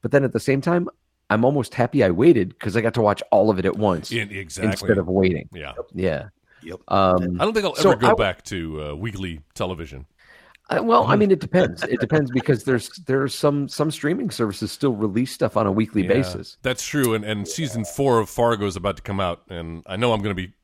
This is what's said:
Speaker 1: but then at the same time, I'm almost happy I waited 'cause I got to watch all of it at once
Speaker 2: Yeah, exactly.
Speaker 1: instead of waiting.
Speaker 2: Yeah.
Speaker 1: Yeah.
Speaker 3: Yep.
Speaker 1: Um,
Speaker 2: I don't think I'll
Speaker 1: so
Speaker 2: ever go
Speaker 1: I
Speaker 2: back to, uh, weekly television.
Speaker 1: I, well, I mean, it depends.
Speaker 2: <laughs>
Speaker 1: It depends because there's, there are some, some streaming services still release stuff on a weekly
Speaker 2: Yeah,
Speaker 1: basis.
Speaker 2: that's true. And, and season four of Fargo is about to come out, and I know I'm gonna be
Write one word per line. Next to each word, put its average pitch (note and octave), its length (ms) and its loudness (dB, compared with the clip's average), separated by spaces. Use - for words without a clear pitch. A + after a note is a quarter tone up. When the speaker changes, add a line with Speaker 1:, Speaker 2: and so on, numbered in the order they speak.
Speaker 1:
but A2+ 100 -4
then C#3 120 6
at B2+ 100 0
the A2+ 60 0
same C3+ 220 0
time, F3 260 0
I'm A3+ 140 4
almost C3+ 300 0
happy B2+ 300 2
I F#2 80 4
waited G#2+ 480 4
'cause G2+ 180 -2
I A2+ 40 2
got A2+ 140 0
to A#2+ 60 2
watch G#2 200 4
all G#2+ 180 6
of F#2+ 100 2
it F2+ 60 -4
at F#2+ 120 0
once G2 340 0
Speaker 2:
Yeah, A2+ 120 -4
exactly. G2 480 -6
Speaker 1:
instead G2+ 260 0
of E2+ 100 -2
waiting. F#2 460 0
Speaker 2:
Yeah. C#2+ 200 -12
Speaker 1:
Yeah. F2 360 -4
Speaker 3:
Yep. E2+ 240 -14
Speaker 1:
Um, F#2 520 2
Speaker 2:
I C#3+ 60 2
don't A3 80 0
think G#3 120 0
I'll E3+ 100 -2
Speaker 1:
so F#3+ 160 4
Speaker 2:
ever G#2+ 80 2
go D3+ 120 4
Speaker 1:
I - 40 6
Speaker 2:
back G2 300 -2
to, D#2+ 360 -6
uh, D2 40 -8
weekly F#2 460 -8
television. D#2 500 -8
Speaker 1:
I, - 100 0
well, A3+ 260 4
I - 100 2
mean, G#3 160 4
it F3 80 4
depends. D#3 440 0
Speaker 2:
<laughs> D3 60 -8
Speaker 1:
It A#2+ 100 0
depends C#3 320 0
because B2+ 320 0
there's, B2+ 260 0
there C3+ 160 0
are C#3 60 -2
some, C#3+ 400 0
some D3+ 240 -2
streaming F3+ 400 -4
services G#2 400 -4
still C3+ 220 0
release G#2+ 380 -2
stuff - 260 -2
on G#2+ 100 2
a G2 40 2
weekly G#2+ 320 0
Speaker 2:
Yeah, F2+ 60 0
Speaker 1:
basis. F#2 540 0
Speaker 2:
that's C3 220 -4
true. B2+ 280 0
And, G#2+ 100 -2
and G#2 240 -4
season A2+ 380 -6
four C3 340 2
of G#2 120 -2
Fargo A#2 340 2
is F#2+ 100 -2
about G2 220 -4
to - 60 -20
come G2 160 -4
out, F2+ 300 -2
and E2 380 -10
I F#2+ 80 -8
know A#2 180 0
I'm G#2 80 -2
gonna G2+ 140 -4
be F#2 180 -8